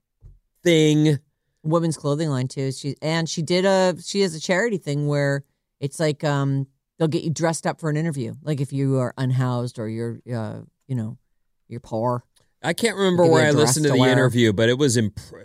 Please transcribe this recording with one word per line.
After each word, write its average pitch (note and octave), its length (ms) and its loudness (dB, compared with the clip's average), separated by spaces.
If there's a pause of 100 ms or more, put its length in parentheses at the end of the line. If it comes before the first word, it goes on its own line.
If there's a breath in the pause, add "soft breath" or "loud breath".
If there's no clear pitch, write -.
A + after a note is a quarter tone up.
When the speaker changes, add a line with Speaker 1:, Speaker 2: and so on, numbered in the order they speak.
(640)
Speaker 1:
thing. D3+ 560 4 (440)
Speaker 2:
Women's E3 340 0
clothing D3+ 320 -4
line C3 180 -2
too. C3+ 240 -6
She, C#3 300 -10
and E3 260 -2
she - 140 -6
did F3+ 240 0
a, F#3 380 2
she - 180 -4
has F3+ 140 0
a D#3 40 -12
charity G3 380 -2
thing D3 300 -4
where C#3 360 0 (360)
it's - 200 -8
like, D#3 240 -2
um, C#3 440 0 (300)
they'll E3 120 0
get D#3+ 140 -2
you E3+ 80 -4
dressed D#3+ 360 -4
up D#3 120 -6
for E3 100 -6
an D3 80 -2
interview. C#3 460 -6
Like D3 180 -4
if C#3 100 -4
you C3+ 280 0
are B2 180 -2
unhoused B2+ 640 -2
or G#2+ 100 -6
you're, A#2 300 -8 (140)
uh, A2 260 -8 (280)
you C3 80 -6
know, A#2 220 -6 (500)
you're A#2 140 -14
poor. A#2+ 420 -4 (400)
Speaker 1:
I D#3+ 100 -2
can't A3 220 -2
remember F#3 280 2
Speaker 2:
They'll E3 80 6
give - 20 6
Speaker 1:
where D#3+ 100 6
Speaker 2:
you D3+ 40 4
a - 20 4
Speaker 1:
I D3 40 4
Speaker 2:
dress D3 140 4
Speaker 1:
listened D3+ 180 0
to C#3+ 40 4
Speaker 2:
to C3+ 60 4
Speaker 1:
the C3 40 4
Speaker 2:
wear. B2+ 120 6
Speaker 1:
interview, A#2+ 420 4
but A2+ 160 4
it B2+ 80 2
was C3+ 180 2
imp-, G#2+ 240 0 (240)